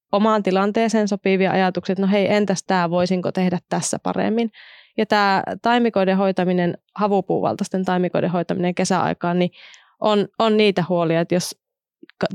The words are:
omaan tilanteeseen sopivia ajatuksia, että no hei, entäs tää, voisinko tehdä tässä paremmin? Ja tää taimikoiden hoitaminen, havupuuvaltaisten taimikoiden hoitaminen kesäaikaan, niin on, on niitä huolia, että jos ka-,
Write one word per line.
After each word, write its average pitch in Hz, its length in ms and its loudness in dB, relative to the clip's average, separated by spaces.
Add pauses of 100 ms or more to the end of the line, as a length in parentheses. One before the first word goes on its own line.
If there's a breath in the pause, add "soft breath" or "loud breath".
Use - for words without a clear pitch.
(120)
omaan 214 320 2
tilanteeseen 208 640 0
sopivia 190 440 0
ajatuksia, 185 420 0
että 190 120 -2
no 190 60 2
hei, 202 220 2
entäs 202 300 0
tää, 180 260 0
voisinko 180 420 0
tehdä 180 280 0 (100)
tässä - 340 -4
paremmin? 208 480 -2 (460 loud breath)
Ja 214 80 0
tää 202 380 2 (180)
taimikoiden 220 560 2
hoitaminen, 185 600 0 (180)
havupuuvaltaisten 190 920 -2
taimikoiden 180 440 0
hoitaminen 175 460 -2
kesäaikaan, 175 640 -2
niin 180 120 0 (480 loud breath)
on, 208 280 0 (120)
on 220 180 2
niitä 202 320 2
huolia, 170 320 0
että 170 140 -2
jos - 200 -4 (640)
ka-, - 160 -2